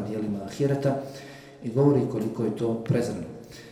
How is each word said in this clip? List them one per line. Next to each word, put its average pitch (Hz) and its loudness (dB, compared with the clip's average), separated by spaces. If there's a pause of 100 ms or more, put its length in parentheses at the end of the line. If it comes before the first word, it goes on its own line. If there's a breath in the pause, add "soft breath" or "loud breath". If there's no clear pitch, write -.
djelima 104 -4
ahireta 139 0 (600 loud breath)
i 120 -4
govori 131 6 (100)
koliko 113 -2
je 110 0
to 113 -2
prezreno. - 0 (440 loud breath)